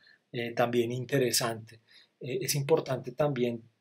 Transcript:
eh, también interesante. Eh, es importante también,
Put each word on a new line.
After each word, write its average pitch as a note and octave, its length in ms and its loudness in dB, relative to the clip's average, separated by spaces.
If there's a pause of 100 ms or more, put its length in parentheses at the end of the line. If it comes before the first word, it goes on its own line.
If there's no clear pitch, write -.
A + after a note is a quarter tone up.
(320)
eh, A#2 200 -6
también A#2+ 400 2
interesante. A#2+ 880 0 (400)
Eh, C3+ 220 -4
es C#3 120 -2
importante C#3 600 0
también, A#2+ 500 0 (180)